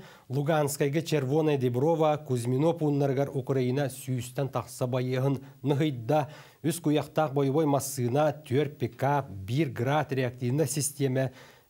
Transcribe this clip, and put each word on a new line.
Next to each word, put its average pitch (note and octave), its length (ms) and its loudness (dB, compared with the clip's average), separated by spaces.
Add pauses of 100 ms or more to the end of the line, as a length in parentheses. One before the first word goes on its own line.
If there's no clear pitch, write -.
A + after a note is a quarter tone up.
(300)
Луганскайга D3 720 0
Червоная D3 560 2
Деброва, D3+ 580 2
Кузьмино C3 560 0
пууннарыгар C#3+ 640 0
Украина C3 560 0
сүүстэн B2+ 580 -6
тахса C3 400 -4
байыахын C3 560 0 (200)
ныһыйда, C#3 640 0 (340)
үс E3 160 -2
куяхтаах D3 540 0
боевой C#3+ 320 2
массыына, C#3 640 2 (160)
түөр C#3+ 220 0
пикап, C3+ 600 -2
бир G2+ 380 -2
град B2 460 0
реактивна B2+ 520 0
система, C3+ 640 -2 (380)